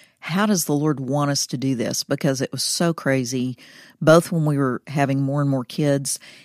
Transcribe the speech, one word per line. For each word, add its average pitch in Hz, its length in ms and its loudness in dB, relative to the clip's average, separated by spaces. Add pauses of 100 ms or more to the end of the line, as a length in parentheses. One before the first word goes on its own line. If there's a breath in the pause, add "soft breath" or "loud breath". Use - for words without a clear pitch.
(200 loud breath)
"How 196 280 -2
does 202 180 0
the 147 80 -2
Lord 147 260 0
want 143 320 -2
us 139 160 -2
to 151 100 -6
do 135 180 -2
this?" - 280 -4
Because 139 380 -2
it - 100 -4
was 131 120 -6
so 170 300 0
crazy, 127 640 -2 (440 loud breath)
both 160 300 6
when 160 140 0
we 151 120 2
were 131 300 0
having 139 340 0
more 139 200 0
and 139 80 2
more 131 140 0
kids 139 540 -2 (280 loud breath)